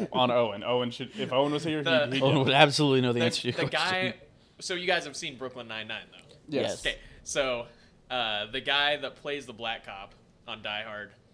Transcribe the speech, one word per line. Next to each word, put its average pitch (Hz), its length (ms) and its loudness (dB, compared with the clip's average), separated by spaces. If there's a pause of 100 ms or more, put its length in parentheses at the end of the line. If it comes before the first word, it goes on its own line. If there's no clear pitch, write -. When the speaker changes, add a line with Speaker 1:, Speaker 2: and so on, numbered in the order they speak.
(120)
Speaker 1:
on 127 180 4
Owen. 110 320 2
Owen 123 280 0
should, 120 280 -10
if 123 140 -4
Owen 139 180 4
was 147 140 -2
here, 156 180 -2
Speaker 2:
The 156 240 4
Speaker 1:
he'd, 127 100 -4
he'd 135 60 0
Speaker 3:
Owen 135 120 6
Speaker 1:
know. 135 100 4
Speaker 3:
would 127 80 2
absolutely 143 480 6
know 123 140 2
the 120 60 2
Speaker 2:
The, 120 40 4
Speaker 3:
answer 117 160 0
to 123 80 -4
your 120 80 -2
Speaker 2:
the 139 140 -2
Speaker 3:
question. 185 420 0
Speaker 2:
guy, - 20 -10 (460)
so - 140 -4
you 180 120 -4
guys 170 200 2
have 135 100 -12
seen 139 220 -10
Brooklyn 123 280 -10
Nine-Nine, 110 460 -8
though? - 240 -20 (100)
Speaker 1:
Yes. 135 220 -2
Speaker 3:
Yes. 92 180 -6
Speaker 2:
Okay, 123 120 -4 (260)
so, 127 420 -2 (440)
uh, 110 420 -2
the 131 80 -4
guy 143 380 2
that 135 180 -8
plays 143 300 -8
the 120 80 -14
black 113 320 -8
cop 98 280 -14 (320)
on 110 160 -12
Die 107 220 -4
Hard 104 260 -10 (240)